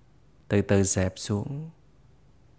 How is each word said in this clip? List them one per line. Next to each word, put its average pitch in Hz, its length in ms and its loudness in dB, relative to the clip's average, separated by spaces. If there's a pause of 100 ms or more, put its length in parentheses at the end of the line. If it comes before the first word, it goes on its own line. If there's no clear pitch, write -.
(480)
từ 104 140 2
từ 98 220 2
xẹp 92 320 0
xuống, 139 540 -4 (880)